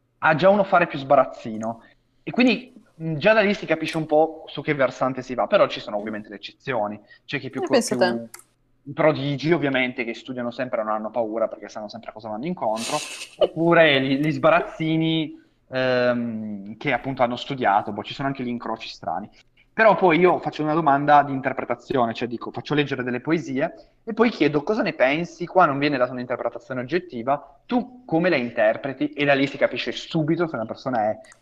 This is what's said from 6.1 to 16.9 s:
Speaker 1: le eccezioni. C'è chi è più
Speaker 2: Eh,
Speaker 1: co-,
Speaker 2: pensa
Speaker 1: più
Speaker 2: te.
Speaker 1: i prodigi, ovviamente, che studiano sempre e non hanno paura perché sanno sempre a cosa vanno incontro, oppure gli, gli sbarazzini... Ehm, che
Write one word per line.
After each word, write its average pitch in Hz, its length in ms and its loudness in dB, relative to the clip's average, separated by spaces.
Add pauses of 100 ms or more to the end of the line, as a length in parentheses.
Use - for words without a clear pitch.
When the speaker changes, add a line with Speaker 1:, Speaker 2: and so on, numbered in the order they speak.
Speaker 1:
le 104 80 -16
eccezioni. 104 640 -6 (260)
C'è 143 140 -6
chi 135 80 -10
è - 20 -10
più 131 140 -8
Speaker 2:
Eh, 349 40 -4
Speaker 1:
co-, - 60 -4
Speaker 2:
pensa 240 240 2
Speaker 1:
più 185 80 2
Speaker 2:
te. 117 240 -4 (540)
Speaker 1:
i 143 100 -14
prodigi, 143 580 2
ovviamente, 131 540 0
che 113 80 -6
studiano 123 380 -8
sempre 123 300 -6
e - 40 -2
non 107 80 -2
hanno 110 180 -4
paura 113 380 -2
perché - 180 -14
sanno 107 220 -12
sempre - 220 -16
a - 20 -12
cosa 107 160 -14
vanno 107 160 -8
incontro, 120 500 -4 (440)
oppure 165 600 4
gli, 135 180 0
gli 151 120 0
sbarazzini... 160 1120 0 (280)
Ehm, 120 1080 -2
che 143 160 -2